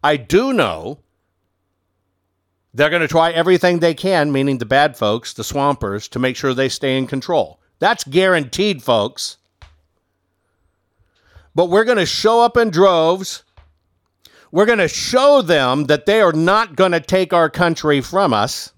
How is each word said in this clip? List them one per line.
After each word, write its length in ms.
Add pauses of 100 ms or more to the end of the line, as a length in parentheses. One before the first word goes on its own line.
I 140
do 360
know 460 (1700)
they're 200
gonna 160
try 240
everything 480
they 160
can, 360
meaning 280
the 60
bad 300
folks, 380
the 100
swampers, 680
to 100
make 160
sure 180
they 160
stay 300
in 80
control. 520 (200)
That's 240
guaranteed, 800
folks. 540 (2250)
But 140
we're 160
gonna 200
show 360
up 160
in 120
droves. 760 (1080)
We're 160
gonna 200
show 540
them 440
that 200
they 160
are 120
not 420
gonna 240
take 340
our 160
country 520
from 320
us. 440